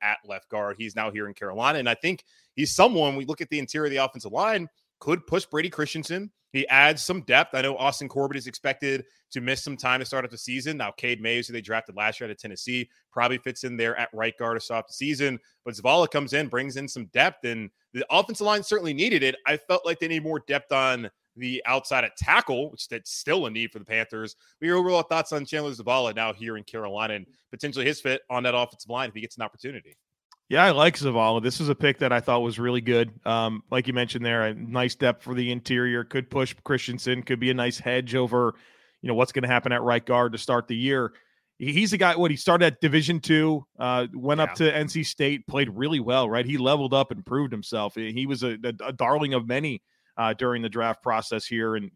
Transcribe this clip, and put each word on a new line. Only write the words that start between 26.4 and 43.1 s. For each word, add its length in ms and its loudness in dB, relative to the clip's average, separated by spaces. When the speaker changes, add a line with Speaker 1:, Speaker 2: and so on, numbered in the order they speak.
Speaker 1:
in 60 -12
Carolina 500 -6
and 140 -8
potentially 340 -4
his 160 -2
fit 300 -2
on 100 -2
that 140 0
offensive 340 -4
line 200 -4
if 40 -16
he 80 -12
gets 140 -12
an 80 -8
opportunity? 540 -12
Speaker 2:
Yeah, 140 6
I 80 8
like 240 6
Zavala. 480 2
This 160 0
is 100 0
a 60 2
pick 240 2
that 120 2
I 100 4
thought 180 2
was 180 -2
really 240 -2
good. 300 2
Um, 460 0
like 160 0
you 80 -2
mentioned 320 -2
there, 200 2
a 100 -2
nice 400 -2
depth 260 2
for 140 -8
the 160 -2
interior. 520 0
Could 280 -6
push 320 0
Christensen. 580 -2
Could 180 -2
be 120 2
a 20 4
nice 240 -2
hedge 380 -2
over, 400 2
you 60 -8
know, 60 0
what's 200 2
gonna 140 -2
happen 240 2
at 120 0
right 200 2
guard 280 2
to 80 -8
start 280 0
the 80 -4
year. 380 0
He, 120 -4
he's 220 2
a 40 2
guy, 180 4
what, 160 4
he 60 0
started 280 6
at 160 4
Division 380 4